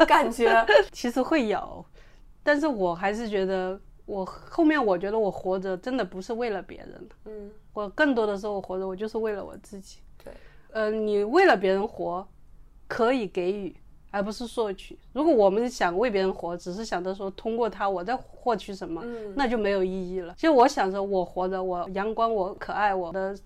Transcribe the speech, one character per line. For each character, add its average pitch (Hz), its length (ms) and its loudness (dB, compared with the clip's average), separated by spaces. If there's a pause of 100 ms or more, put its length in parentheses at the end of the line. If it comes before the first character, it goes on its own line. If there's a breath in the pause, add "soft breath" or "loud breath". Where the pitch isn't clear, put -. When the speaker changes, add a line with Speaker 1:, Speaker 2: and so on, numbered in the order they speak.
Speaker 1:
感 277 260 6
觉。 226 320 4 (100)
Speaker 2:
<laughs> 392 200 6
其 - 160 -4
实 247 100 0
会 254 280 2
有， - 360 -4 (600 soft breath)
但 294 160 4
是 320 80 2
我 190 260 0
还 190 180 -2
是 226 160 -6
觉 202 160 0
得 185 360 -2 (260)
我 196 200 -6
后 - 380 -2
面 302 200 6
我 190 140 4
觉 185 120 -4
得 220 80 -2
我 202 140 2
活 185 260 -4
着 190 200 -4
真 254 200 -4
的 220 80 0
不 185 160 -10
是 233 120 -8
为 233 160 -4
了 190 120 -4
别 - 160 -16
人 - 140 -16
的。 - 240 -18 (100)
Speaker 1:
嗯。 214 260 -14 (220)
Speaker 2:
我 208 160 -6
更 285 260 2
多 220 100 2
的 202 120 -2
时 196 100 -10
候 208 60 -4
我 196 80 -4
活 185 160 -8
着， 190 100 -4
我 185 80 -6
就 214 120 -6
是 220 100 -8
为 220 160 -2
了 190 100 -8
我 - 140 -14
自 202 220 -18
己。 - 200 -20 (240)
Speaker 1:
对。 - 80 -16 (400 soft breath)
Speaker 2:
呃， 214 200 0
你 214 320 0
为 302 220 6
了 285 120 8
别 190 140 2
人 196 160 0
活， 175 380 -6 (600)
可 233 240 2
以 240 160 0
给 180 240 -2
予， 202 240 -8 (360)
而 202 100 -2
不 208 100 -4
是 226 160 -10
索 220 240 -4
取。 - 260 -14 (160)
如 262 100 -2
果 320 100 6
我 202 160 8
们 226 200 2
想 180 280 -2
为 247 120 2
别 196 120 2
人 190 120 0
活， 175 220 -6
只 175 180 -10
是 220 120 -8
想 180 180 -4
着 185 100 -4
说 196 180 -8
通 226 260 -6
过 233 120 0
他 202 200 -2
我 180 140 -2
在 226 120 -2
获 - 400 -4
取 196 180 -8
什 185 140 -10
么， 165 160 -6
Speaker 1:
嗯。 226 320 -10
Speaker 2:
那 269 120 2
就 233 100 0
没 202 140 2
有 190 120 2
意 185 320 -4
义 185 40 -4
了。 175 160 -10
其 - 60 -12
实 320 80 4
我 254 180 8
想 196 240 0
着 196 100 -4
我 196 240 0
活 185 220 -4
着， 185 140 -4
我 185 320 -4
阳 202 200 -4
光， 226 200 0
我 196 200 -2
可 - 180 -10
爱， 202 220 2
我 175 180 -4
的 190 340 -4